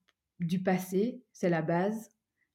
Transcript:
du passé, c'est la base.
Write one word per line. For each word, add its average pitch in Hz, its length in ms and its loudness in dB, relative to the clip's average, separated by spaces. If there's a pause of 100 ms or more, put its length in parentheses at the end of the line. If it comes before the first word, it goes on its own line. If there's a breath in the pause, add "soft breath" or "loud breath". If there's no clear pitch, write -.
(400)
du 175 220 0
passé, 190 640 0 (100)
c'est 185 160 0
la 165 140 2
base. 180 480 0 (440)